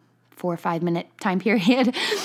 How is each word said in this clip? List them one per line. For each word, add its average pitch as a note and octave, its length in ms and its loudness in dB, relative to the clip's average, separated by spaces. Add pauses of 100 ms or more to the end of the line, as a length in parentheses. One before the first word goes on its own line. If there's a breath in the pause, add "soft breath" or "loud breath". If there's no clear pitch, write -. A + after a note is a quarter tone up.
(320)
four F3 220 -4
or E3+ 40 -6
five E3+ 240 -2
minute E3+ 260 -2 (120)
time F#3 200 0
period. A#3 640 2
<laughs> - 40 -2 (200 loud breath)